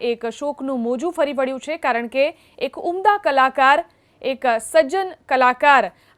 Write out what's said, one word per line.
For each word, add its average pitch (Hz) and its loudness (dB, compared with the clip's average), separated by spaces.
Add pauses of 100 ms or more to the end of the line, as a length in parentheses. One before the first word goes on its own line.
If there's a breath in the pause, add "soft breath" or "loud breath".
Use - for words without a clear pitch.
એક 233 -4
શોકનું 269 -6
મોજું 254 -4
ફરી 294 -2
વળ્યું 262 -4
છે, 311 -8
કારણ 240 -2
કે 269 -2 (220 soft breath)
એક 269 -6
ઉમદા 392 0
કલાકાર, 269 2 (380 soft breath)
એક 262 -6
સજ્જન 320 0 (160)
કલાકાર 247 2 (260 soft breath)